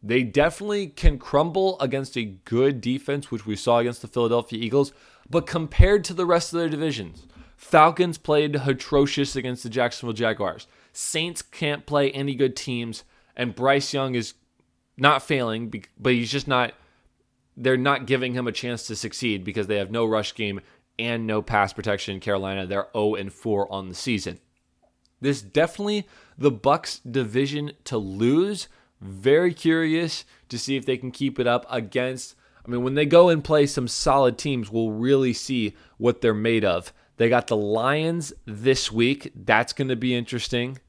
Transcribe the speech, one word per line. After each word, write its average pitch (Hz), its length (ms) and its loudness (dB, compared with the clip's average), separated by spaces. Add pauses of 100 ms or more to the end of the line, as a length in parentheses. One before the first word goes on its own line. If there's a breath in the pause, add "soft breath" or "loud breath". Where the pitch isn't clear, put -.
They 120 200 0
definitely 170 640 0
can 147 320 4
crumble 175 600 0
against 135 380 -4
a 120 80 -2
good 113 560 0
defense, 139 500 -4
which 107 140 -8
we 107 100 -4
saw 120 260 2
against 120 200 -4
the 113 80 -14
Philadelphia 117 500 0
Eagles. 135 360 0 (340 soft breath)
But 165 180 -2
compared 170 580 6
to 175 100 -8
the 180 100 0
rest 170 300 2
of 170 40 0
their 165 120 0
divisions, 147 560 -6 (320 loud breath)
Falcons 170 580 4
played 151 400 0
atrocious 139 800 0
against 127 260 -6
the 123 60 -8
Jacksonville 120 460 -2
Jaguars. 104 520 -2 (280 soft breath)
Saints 165 480 -6
can't - 420 -6
play 143 280 0
any 139 220 -4
good 127 220 0
teams, 120 480 -8 (320 soft breath)
and 120 180 -4
Bryce 139 380 0
Young 135 220 -2
is 117 180 -4 (640)
not 139 260 4
failing, 117 460 -2
bec-, 107 300 -12
but 127 160 4
he's 117 180 -2
just 139 160 -4
not, 123 240 0 (840 soft breath)
they're 131 220 2
not 131 300 0
giving 127 260 0
him 123 140 -4
a 120 60 -4
chance 120 340 -8
to 110 100 -8
succeed 104 480 -4
because 101 220 -4
they 104 100 0
have 98 140 -2
no 117 160 0
rush 107 280 -2
game 101 280 -6 (360 soft breath)
and 117 280 -4
no 107 160 -2
pass 104 320 0
protection 101 400 -4
in 92 60 -10
Carolina. 98 460 -4
They're 98 280 -4
oh 107 220 0
and 95 140 -8
four 101 400 -4
on 95 200 -8
the 92 40 -12
season. 95 460 -6 (800)
This 139 160 0
is 107 60 -14
definitely 196 680 -2 (300 soft breath)
the 139 120 4
Bucs' 135 500 0 (120)
division 139 600 -2 (120)
to 123 140 -4
lose, 127 720 0 (320 soft breath)
very 135 540 2
curious 160 680 0 (240 soft breath)
to 123 100 -8
see 135 180 -2
if 127 80 -4
they 131 120 0
can 127 140 -8
keep 131 280 -4
it 127 80 2
up 120 240 2
against, 123 640 -6 (320 soft breath)
I 120 40 -10
mean, 120 120 -2
when 131 120 -2
they 147 120 2
go 170 220 8
and 160 140 2
play 151 240 4
some 131 220 -4
solid 131 480 2
teams, 123 340 -4
we'll 113 220 0
really 127 400 2
see 113 420 -2 (220 soft breath)
what 120 240 2
they're 113 140 4
made 110 300 2
of. 90 280 0 (240 soft breath)
They 117 120 4
got 120 180 4
the 117 100 0
Lions 139 760 -2 (120)
this 113 480 0
week. 120 420 0
That's 110 380 2
gonna 131 240 -4
be 123 180 -2
interesting. 120 640 -4 (100)